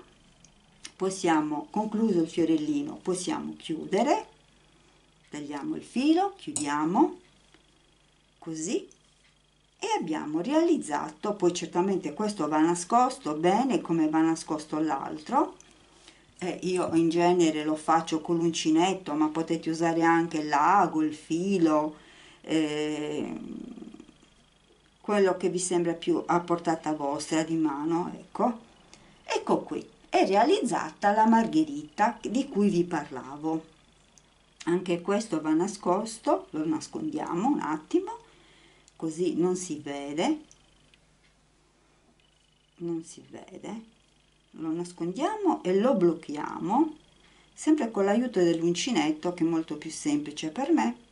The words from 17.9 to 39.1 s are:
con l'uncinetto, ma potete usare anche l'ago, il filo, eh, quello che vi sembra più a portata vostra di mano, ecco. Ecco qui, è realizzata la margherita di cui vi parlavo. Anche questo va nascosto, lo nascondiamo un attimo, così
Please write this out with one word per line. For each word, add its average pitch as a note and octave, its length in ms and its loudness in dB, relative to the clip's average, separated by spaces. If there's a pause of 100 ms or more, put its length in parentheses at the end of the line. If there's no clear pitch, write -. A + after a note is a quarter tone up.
con E3+ 160 0
l'uncinetto, E3 760 2
ma D#3 160 2
potete E3 420 -4
usare E3 320 0
anche E3 400 2
l'ago, D#3 580 4
il D3+ 140 0
filo, E3 800 2 (460)
eh, D3+ 1000 -2 (1600)
quello G3 360 4
che F#3 120 0
vi F3 100 -2
sembra F3 340 0
più E3+ 340 0
a F3 120 2
portata E3+ 540 -2
vostra D3+ 480 -2
di D#3+ 140 -2
mano, D#3+ 600 -2
ecco. - 440 -2 (640)
Ecco - 380 -2
qui, - 260 -8 (220)
è F#3 160 4
realizzata G3+ 880 2
la A3+ 120 6
margherita E3+ 960 2
di G#3+ 280 -2
cui G3+ 200 2
vi E3+ 140 4
parlavo. D3+ 840 -6 (1000)
Anche F3 360 0
questo G3 400 -2
va D#3 120 0
nascosto, F#3+ 1000 0
lo D#3 160 -4
nascondiamo D#3 800 -4
un D4 140 0
attimo, F#4+ 560 -4 (800)
così E3 400 -4